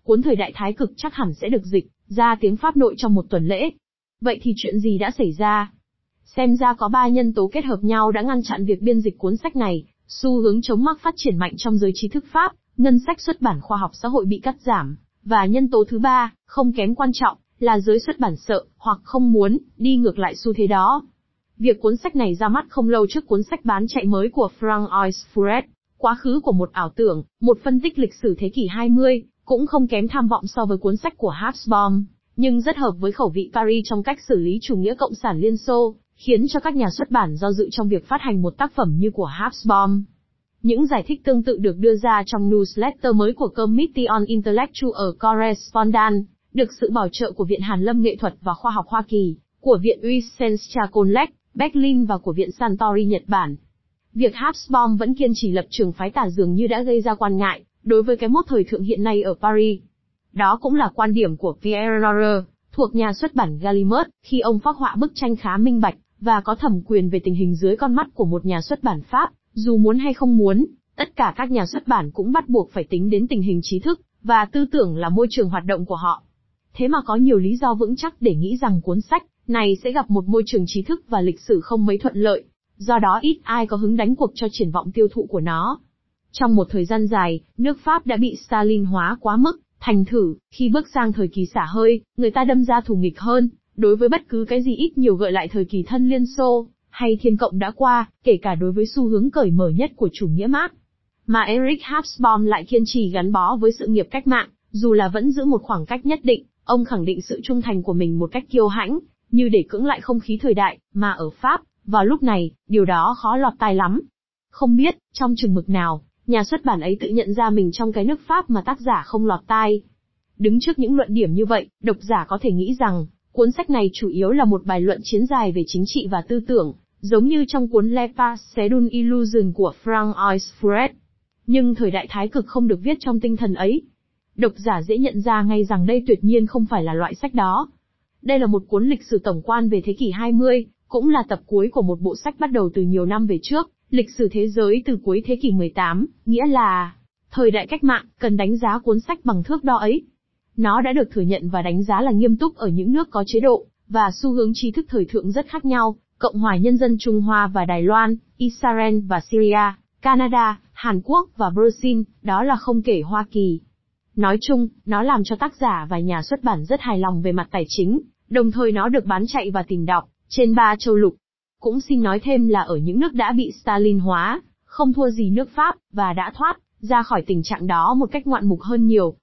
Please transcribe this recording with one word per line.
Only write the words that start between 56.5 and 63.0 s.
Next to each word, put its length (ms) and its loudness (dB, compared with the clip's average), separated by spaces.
như 120 2
đã 160 -2
gây 180 0
ra 140 -2
quan 220 -2
ngại 280 -2
đối 180 4
với 140 0
cái 120 -4
mốt 200 2
thời 160 2
thượng 180 -6
hiện 200 -2
nay 200 0
ở 120 -2
Paris. 460 0
Đó 280 2
cũng 140 0
là 200 2
quan 200 0
điểm 220 0
của 160 -4
Pierre 400 -2
Roger, 420 2
thuộc 220 -2
nhà 180 0